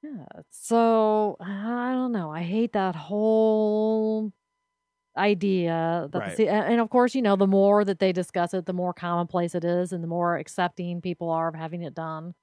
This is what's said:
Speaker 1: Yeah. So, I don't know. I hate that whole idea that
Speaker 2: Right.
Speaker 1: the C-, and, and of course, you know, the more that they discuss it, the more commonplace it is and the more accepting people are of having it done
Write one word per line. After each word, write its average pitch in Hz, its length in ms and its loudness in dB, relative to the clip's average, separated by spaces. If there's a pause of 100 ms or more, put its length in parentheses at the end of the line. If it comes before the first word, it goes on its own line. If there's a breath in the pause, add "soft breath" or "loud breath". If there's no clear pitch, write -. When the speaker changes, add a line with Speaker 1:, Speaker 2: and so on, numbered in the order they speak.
Speaker 1:
Yeah. 277 220 -14 (240)
So, 220 880 2
I 226 540 -6
don't 254 180 -2
know. 170 180 -4
I 160 120 -6
hate 214 320 -2
that 190 200 0
whole 220 1400 2 (840)
idea 170 960 0
that 180 60 -4
Speaker 2:
Right. 180 120 -4
Speaker 1:
the - 60 -8
C-, 220 120 4
and, 208 240 2
and 233 80 2
of 220 100 0
course, 247 240 2
you 262 80 0
know, 202 140 4
the 196 100 4
more 202 380 6
that 196 160 -2
they 190 120 4
discuss 175 400 -2
it, 185 140 -4
the 180 80 -6
more 180 180 -2
commonplace 175 600 -2
it 170 100 -2
is 175 280 0
and 170 120 -6
the 165 40 -6
more 170 280 0
accepting 175 640 -6
people 170 300 -6
are 165 180 0
of 160 60 -6
having 160 280 -8
it 147 120 -10
done 160 480 -10